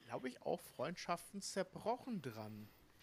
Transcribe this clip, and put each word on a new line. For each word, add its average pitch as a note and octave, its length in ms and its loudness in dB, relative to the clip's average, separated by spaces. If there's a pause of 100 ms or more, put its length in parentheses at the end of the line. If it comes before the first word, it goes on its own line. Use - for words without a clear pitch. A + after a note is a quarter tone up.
glaub B2+ 180 -2
ich, B3 180 -4
auch - 180 4
Freundschaften F3 800 0
zerbrochen G3+ 800 2
dran. G#2+ 460 -4 (340)